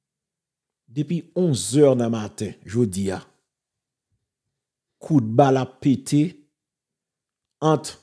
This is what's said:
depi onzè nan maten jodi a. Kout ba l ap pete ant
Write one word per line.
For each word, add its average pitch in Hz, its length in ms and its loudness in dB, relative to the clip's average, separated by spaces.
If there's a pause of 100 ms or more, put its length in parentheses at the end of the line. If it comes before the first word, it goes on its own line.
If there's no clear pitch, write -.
(920)
depi 143 300 -4 (180)
onzè 143 560 4
nan 120 180 -2
maten 107 440 -8 (100)
jodi 98 480 -2
a. 87 60 -10 (1800)
Kout 143 240 0
ba 120 300 2
l 135 80 0
ap - 180 -12
pete 147 420 0 (1400)
ant 156 300 0 (100)